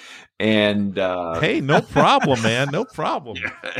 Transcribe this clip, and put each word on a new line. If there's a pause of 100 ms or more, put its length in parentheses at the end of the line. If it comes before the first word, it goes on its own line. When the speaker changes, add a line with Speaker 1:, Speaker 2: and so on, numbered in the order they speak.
(400)
Speaker 1:
and,
uh,
Speaker 2:
Hey,
no
problem,
man.
No
problem.
Speaker 1:
<laughs>
Yeah. (300)